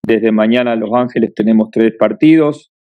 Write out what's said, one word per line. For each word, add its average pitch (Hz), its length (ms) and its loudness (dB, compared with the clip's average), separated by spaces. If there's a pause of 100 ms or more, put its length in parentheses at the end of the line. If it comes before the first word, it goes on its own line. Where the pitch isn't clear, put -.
Desde 110 280 0
mañana 117 420 0
Los 110 180 -6
Ángeles 120 400 -2
tenemos 110 380 0
tres 110 260 0
partidos, 147 720 0 (220)